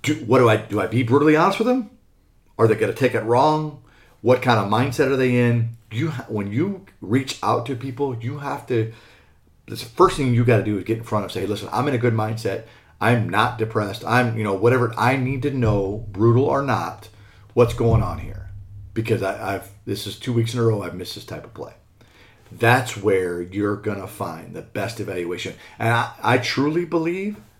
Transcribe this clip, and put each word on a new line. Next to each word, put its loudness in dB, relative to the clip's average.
Do, 0
what 4
do 6
I, 6
do -4
I -2
be 0
brutally 6
honest 2
with 2
them? 0
Are 6
they 6
gonna 0
take 0
it 0
wrong? 2
What 4
kind 4
of -2
mindset 2
are 2
they 2
in? 2
You -2
ha-, -8
when -4
you -2
reach -2
out 0
to -4
people, -6
you -8
have -8
to, 0
the -10
first 2
thing 2
you 4
gotta 4
do -2
is -6
get -2
in -12
front -4
of, -12
say, -4
"Listen, -6
I'm -2
in 0
a -2
good 2
mindset. -4
I'm 2
not 0
depressed. -4
I'm, 0
you -2
know, 0
whatever. 2
I 2
need -2
to 0
know, 0
brutal 4
or 0
not, -4
what's 4
going 4
on -4
here, -10
because -2
I, -4
I've, -12
this -6
is -10
two -6
weeks 0
in -4
a 2
row 2
I've -10
missed -10
this -14
type -12
of -20
play." -14
That's 2
where 0
you're -2
gonna -6
find -10
the -10
best -8
evaluation. -6
And 0
I, 0
I 4
truly 0
believe -2